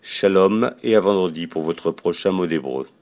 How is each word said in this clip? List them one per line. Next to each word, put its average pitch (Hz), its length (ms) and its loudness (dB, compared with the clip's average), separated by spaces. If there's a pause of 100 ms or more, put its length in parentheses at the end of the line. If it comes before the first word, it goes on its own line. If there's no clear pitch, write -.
Shalom 98 800 2
et 113 140 2
à 104 40 6
vendredi 92 460 0
pour 82 140 -6
votre 82 300 -2
prochain 87 400 -2
mot 92 160 -2
d'hébreu. 67 420 -4 (140)